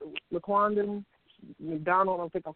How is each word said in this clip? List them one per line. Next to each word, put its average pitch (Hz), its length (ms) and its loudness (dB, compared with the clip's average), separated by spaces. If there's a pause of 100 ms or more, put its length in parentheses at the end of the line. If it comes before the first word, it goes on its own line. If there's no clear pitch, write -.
(340)
Laquandon 202 720 0 (560)
McDonald, 175 600 2
I - 20 -4
don't 165 120 -6
think 175 120 -4
I'm 156 100 -8